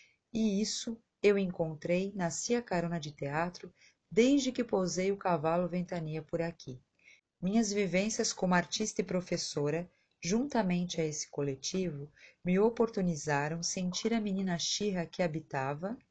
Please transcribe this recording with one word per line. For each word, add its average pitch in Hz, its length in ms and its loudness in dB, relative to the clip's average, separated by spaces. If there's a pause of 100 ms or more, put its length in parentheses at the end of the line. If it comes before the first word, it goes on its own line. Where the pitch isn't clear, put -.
(320)
E 214 280 2
isso 226 400 -4 (220)
eu 202 160 6
encontrei 180 760 -2
na 180 160 -2
Cia 240 300 -2
Carona 170 400 -2
de 147 100 -6
Teatro 156 640 -4 (380)
desde 254 420 6
que 247 100 -2
pousei 185 480 0
o 202 60 0
cavalo 170 500 2
Ventania 170 540 -4
por 165 220 -4
aqui. 165 360 -8 (640)
Minhas 202 320 2
vivências 202 600 0
como 180 220 2
artista 208 460 0
e 196 40 -2
professora, 175 880 -2 (320)
juntamente 180 800 0
a 160 40 2
esse 151 240 -4
coletivo, 143 800 -4 (340)
me 180 140 4
oportunizaram 170 1040 2
sentir 180 500 -2
a 233 80 2
menina 190 380 0
Xirra 180 480 -2
que - 160 -4
habitava, 156 760 -2 (140)